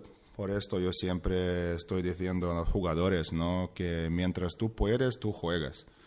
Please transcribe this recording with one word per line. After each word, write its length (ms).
por 160
esto 300
yo 120
siempre 840
estoy 280
diciendo 480
a 60
los 120
jugadores, 640
¿no? 420
Que 360
mientras 480
tú 160
puedes, 460
tú 120
juegas, 540